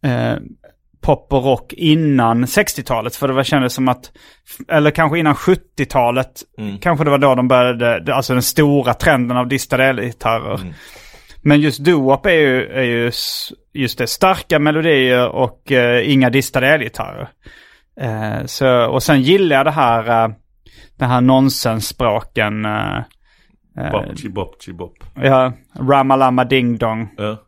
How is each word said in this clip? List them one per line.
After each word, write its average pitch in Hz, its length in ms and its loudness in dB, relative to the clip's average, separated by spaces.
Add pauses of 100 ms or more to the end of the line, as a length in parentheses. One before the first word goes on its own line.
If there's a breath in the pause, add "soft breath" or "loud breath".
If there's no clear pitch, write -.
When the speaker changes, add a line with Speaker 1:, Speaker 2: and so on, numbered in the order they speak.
Speaker 1:
eh, 120 300 -2 (680)
pop - 300 -2
och 131 120 0
rock 131 280 -2
innan 139 720 2
sextiotalet, 123 720 -4
för 143 120 -4
det 131 60 -2
var, 135 80 0
kändes 127 320 0
som 131 140 0
att, - 220 -4 (580 loud breath)
eller 151 220 4
kanske 156 280 0
innan 156 160 2
sjuttiotalet, 127 1000 -2 (260)
Speaker 2:
Mm. 101 200 -10
Speaker 1:
kanske 156 260 0
det 147 60 2
var 139 80 2
då 135 160 4
de 123 140 0
började, 120 560 2
det, 127 100 -2
alltså 135 180 -2
den 127 100 2
stora 143 520 2
trenden 123 420 0
av 123 120 -2
distade 131 360 -2
elgitarrer. 113 760 -2
Speaker 2:
Mm. 90 120 -12 (720 loud breath)
Speaker 1:
Men 147 180 4
just 147 200 -2
doo-wop 139 460 2
är 196 60 2
ju, 139 340 2
är 131 160 -4
ju 120 260 0
s-, - 440 -10 (220)
just 127 240 -4
det, 123 80 -2
starka - 520 0
melodier 147 680 2
och, - 440 -4
eh, 120 400 2
inga 131 180 4
distade 131 380 0
elgitarrer. - 600 -4 (720 soft breath)
Eh, 110 460 -6
så, 123 400 2
och 127 160 -2
sen 139 200 2
gillar 165 340 2
jag 139 100 2
det 160 40 2
här, 117 540 2
eh, 110 100 -4 (640 soft breath)
den 127 120 -2
här 123 100 2
nonsensspråken, 113 1400 0
eh, 104 320 -4 (840)
eh, - 140 -8
Speaker 2:
Bop, - 260 -6
chi, 107 100 -12
bop, 95 340 -10
chi, 95 100 -18
bop. 87 220 -16 (200)
Speaker 1:
Ja, 131 380 2 (280)
Rama 135 360 2
Lama 127 280 2
Ding 120 340 0
Dong. 110 380 -4
Speaker 2:
Ja. 107 200 -8 (120)